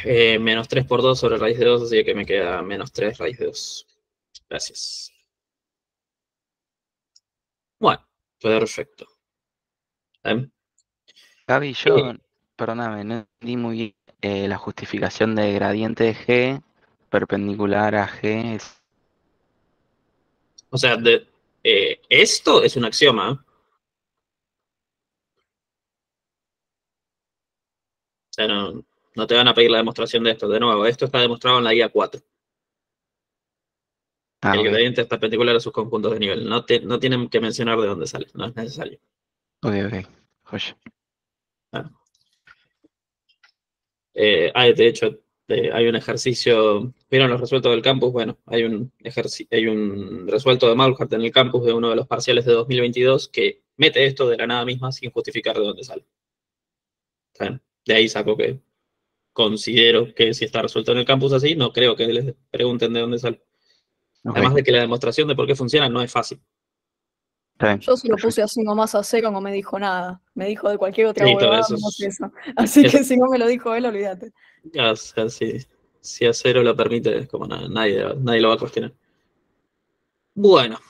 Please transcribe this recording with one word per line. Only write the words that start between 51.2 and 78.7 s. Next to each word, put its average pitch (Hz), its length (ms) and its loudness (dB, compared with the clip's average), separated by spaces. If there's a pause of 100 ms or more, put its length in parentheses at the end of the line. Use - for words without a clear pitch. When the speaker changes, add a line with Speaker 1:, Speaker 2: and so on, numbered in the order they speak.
Speaker 1:
el 117 80 -2
campus 123 340 2
de 117 80 4
uno 117 160 0
de 113 60 0
los 127 120 -2
parciales 120 380 0
de 120 80 4
dos 117 140 2
mil 127 140 0
veintidós 123 460 2
que - 360 -2 (140)
mete 139 280 4
esto 135 240 0
de 117 80 0
la 113 80 -2
nada 120 200 -2
misma 127 260 -6
sin 127 200 -12
justificar 113 460 -6
de 104 60 0
dónde 98 200 -6
sale. - 220 -16 (1300)
¿Está 101 120 -8
bien? 131 160 -10 (240)
De 113 100 0
ahí 110 140 4
saco 107 260 -2
que 120 240 -2 (760)
considero 117 800 2
que 113 200 2
si 113 120 -4
está 113 160 -4
resuelto 113 300 -2
en 120 80 2
el 120 60 -2
campus 135 280 2
así, 147 220 2
no 123 160 0
creo 120 240 2
que 117 120 -2
les 120 280 -2 (160)
pregunten 120 420 -2
de 117 80 -2
dónde 117 180 -4
sale. 117 220 -6 (840)
Speaker 2:
Ok. 117 100 -4
Speaker 1:
Además 135 200 2
de 139 80 4
que 131 80 2
la 120 100 4
demostración 120 480 0
de 139 60 0
por 123 120 -2
qué 139 80 2
funciona 135 320 2
no 123 140 -2
es 120 100 -4
fácil. - 300 -6 (1120)
Speaker 2:
Está - 160 -2
bien, 101 100 0
Speaker 3:
Yo 254 160 2
se 247 140 -8
lo 214 60 2
Speaker 2:
perfecto. 220 120 -4
Speaker 3:
puse 226 160 0
así 226 180 -4
nomás 214 320 0
a 208 100 0
Cero, 226 280 -2
no 196 80 -6
me 202 140 -8
dijo 196 260 -6
nada. 185 420 -4 (120)
Me 190 140 -8
dijo 208 220 -4
de 208 80 -2
cualquier 202 300 0
otra 214 180 2
Speaker 1:
Sí, 226 80 8
todo 214 120 2
Speaker 3:
huevada, 220 160 4
Speaker 1:
eso 220 140 -2
Speaker 3:
menos 208 260 -6
Speaker 1:
es, 202 140 -4
Speaker 3:
eso. 208 160 -12 (260)
Así 247 280 6
Speaker 1:
eso - 120 6
Speaker 3:
que 277 80 6
si 262 120 0
no 254 120 4
me 262 100 2
lo 233 80 2
dijo 240 260 -2
él, 240 120 -2
olvídate. 202 480 -6 (400)
Speaker 1:
Ya, 117 180 2
o 107 60 2
sea, 113 320 -6
si, 117 300 -6 (420)
si - 240 -4
a 117 80 4
Cero 123 300 2
lo 117 120 4
permite, 113 420 -2
es 131 120 -6
como - 180 -8
na-, 90 220 -10
nadie, 101 340 0 (140)
nadie 117 240 0
lo 113 80 4
va 113 60 4
a - 40 -10
cuestionar. 117 340 -6 (1400)